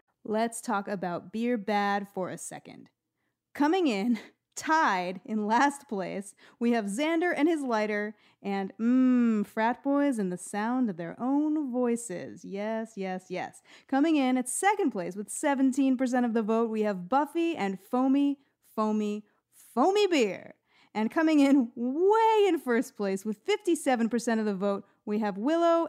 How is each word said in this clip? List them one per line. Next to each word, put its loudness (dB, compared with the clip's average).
let's -4
talk -4
about -6
Beer -2
Bad -2
for -6
a -10
second. -16
Coming 2
in, 0
<laughs> -20
tied 0
in -4
last 2
place, -6
we 0
have 0
Xander 0
and 2
his 0
lighter -2
and, -4
mm, 4
frat -2
boys 0
and -2
the -6
sound -2
of -6
their -10
own 0
voices. -4
Yes, -6
yes, -8
yes. -10
Coming 2
in 2
at -2
second 0
place -6
with -10
seventeen 2
percent 0
of -2
the 2
vote, 0
we 0
have -2
Buffy 0
and -2
foamy, 0
foamy, -2
foamy 2
beer. 0
And -2
coming 4
in 6
way 4
in 2
first 0
place -4
with -6
fifty-seven 0
percent -2
of -2
the -2
vote, -2
we -2
have -4
Willow 2